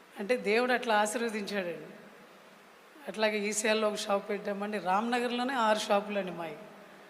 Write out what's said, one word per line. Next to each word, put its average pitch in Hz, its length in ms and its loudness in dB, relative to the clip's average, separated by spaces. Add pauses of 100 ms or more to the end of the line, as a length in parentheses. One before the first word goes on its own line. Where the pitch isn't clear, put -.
(200)
అంటే 220 180 0
దేవుడు 226 360 2
అట్లా 233 240 2
ఆశీర్వదించాడండి. 202 960 -2 (1120)
అట్లాగే 214 300 0
ఈసీఎల్‌లో 214 500 0
ఒక 208 80 0
షాప్ 202 340 -2
పెట్టామండి. 202 480 -4
రామ్‌నగర్లోనే 240 760 0
ఆరు 220 260 4
షాపులండి 202 520 0
మావి. 165 260 -8 (520)